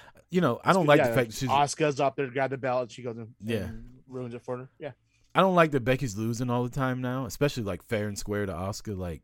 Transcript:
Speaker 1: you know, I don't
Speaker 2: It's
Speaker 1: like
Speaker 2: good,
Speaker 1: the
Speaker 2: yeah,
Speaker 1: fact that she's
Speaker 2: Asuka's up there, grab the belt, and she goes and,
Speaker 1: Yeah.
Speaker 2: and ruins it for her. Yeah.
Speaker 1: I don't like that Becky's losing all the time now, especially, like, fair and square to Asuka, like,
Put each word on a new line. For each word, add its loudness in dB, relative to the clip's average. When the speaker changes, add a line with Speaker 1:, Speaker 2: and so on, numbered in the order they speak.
Speaker 1:
you 2
know, 2
I 4
don't 6
Speaker 2:
It's 2
Speaker 1:
like 10
Speaker 2:
good, 6
Speaker 1:
the 4
Speaker 2:
yeah, 2
Speaker 1:
fact 2
that -12
she's -4
Speaker 2:
Asuka's 2
up 2
there, -4
grab -2
the -6
belt, -2
and -10
she -16
goes -8
and, -14
Speaker 1:
Yeah. -2
Speaker 2:
and -12
ruins -10
it -14
for -8
her. -14
Yeah. -12
Speaker 1:
I 2
don't 6
like 6
that 2
Becky's 0
losing -2
all 0
the -4
time -2
now, -4
especially, -2
like, -4
fair -2
and -6
square -2
to -4
Asuka, -6
like, -8